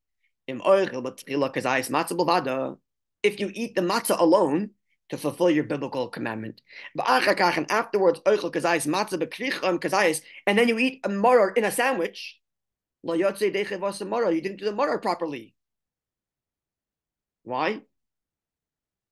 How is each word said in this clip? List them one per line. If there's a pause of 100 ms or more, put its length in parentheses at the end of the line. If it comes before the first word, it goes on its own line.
(480)
im
oichel
b'tchila
kazayis
matzah
b'lvada, (460)
if
you
eat
the
matzah
alone (380)
to
fulfill
your
biblical
commandment, (360)
v'achar
kach,
and
afterwards
oichel
kazayis
matzah
b'kricha
and
kazayis, (260)
and
then
you
eat
a
maror
in
a
sandwich, (640)
lo
yotzei
deichev
v'asa
maror,
you
didn't
do
the
maror
properly. (1900)
Why? (1300)